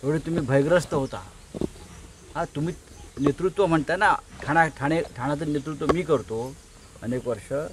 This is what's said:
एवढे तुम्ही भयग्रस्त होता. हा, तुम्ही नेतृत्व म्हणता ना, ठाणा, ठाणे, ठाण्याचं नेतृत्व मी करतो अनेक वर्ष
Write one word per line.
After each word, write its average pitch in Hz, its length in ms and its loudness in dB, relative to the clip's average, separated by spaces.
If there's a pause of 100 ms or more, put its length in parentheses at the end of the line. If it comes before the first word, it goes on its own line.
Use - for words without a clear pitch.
एवढे 147 160 0
तुम्ही 165 220 -2
भयग्रस्त 139 520 4
होता. 131 280 -2 (1120)
हा, 160 100 -2
तुम्ही 160 280 -4 (440)
नेतृत्व 165 480 2
म्हणता 160 300 2
ना, 190 180 4 (300)
ठाणा, 160 260 4
ठाणे, 147 320 0 (160)
ठाण्याचं 147 360 -2
नेतृत्व 147 400 -4
मी 175 80 -2
करतो 117 380 0 (640)
अनेक 117 260 -4
वर्ष 113 240 -6 (220)